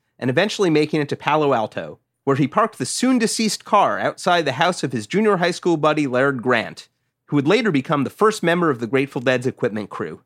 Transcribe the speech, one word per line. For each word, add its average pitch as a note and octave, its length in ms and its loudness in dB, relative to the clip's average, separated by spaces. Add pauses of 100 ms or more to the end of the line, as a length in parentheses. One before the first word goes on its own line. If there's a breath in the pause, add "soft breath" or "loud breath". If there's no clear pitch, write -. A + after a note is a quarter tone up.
(180)
and B2 120 -4
eventually F#3 400 0
making D3+ 320 2
it - 80 -4
to A#2+ 60 -4
Palo D3 380 2
Alto, G#2 460 -4 (240)
where C#3 120 2
he C3+ 120 2
parked G#3+ 300 0
the B2+ 80 -4
soon-deceased A#3 800 0
car C#3+ 340 2
outside E3+ 440 0
the C3+ 100 -2
house E3+ 300 0
of C3+ 80 -4
his A2+ 160 -4
junior G3+ 300 2
high F3 140 0
school E3+ 240 0
buddy D3+ 300 2
Laird B2+ 380 0
Grant, A2 440 -2 (380)
who D3 100 -4
would C#3+ 120 2
later G#3+ 240 2
become C#3+ 320 0
the A#2+ 60 -4
first G#3+ 340 0
member E3+ 260 2
of A#2+ 100 0
the A#2+ 80 -6
Grateful C3+ 340 -2
Dead's B2+ 260 0
equipment G#2+ 420 -4
crew. E2 360 -10